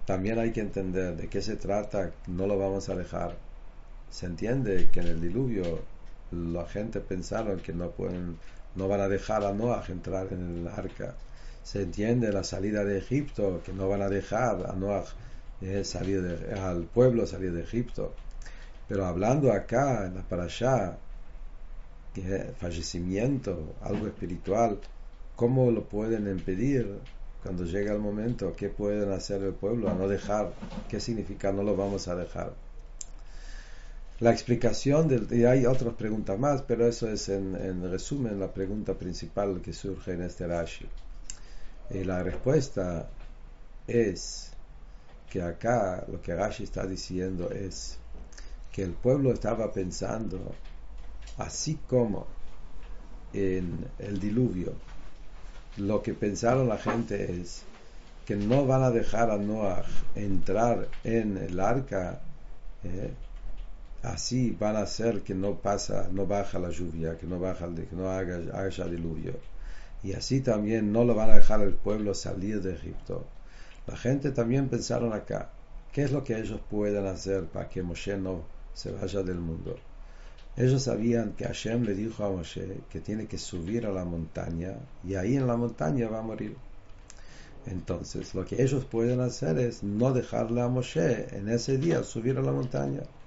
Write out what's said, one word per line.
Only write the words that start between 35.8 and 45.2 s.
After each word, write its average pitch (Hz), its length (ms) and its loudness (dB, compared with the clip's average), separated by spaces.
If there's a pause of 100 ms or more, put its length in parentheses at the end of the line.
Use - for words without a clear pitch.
preguntas 104 440 -2
más, 135 240 2
pero 117 240 2
eso 117 240 0
es 101 200 -4
en, 98 260 0
en 90 340 -4
resumen 107 480 -2
la 95 160 -4
pregunta 98 400 -2
principal 90 680 -4
que 85 100 -8
surge 92 400 -8
en 87 120 -4
este 90 220 -6
Rashi. 85 400 -4 (1040)
Y 92 140 -4
la 90 180 -2
respuesta 92 840 0 (800)
es 113 640 0 (800)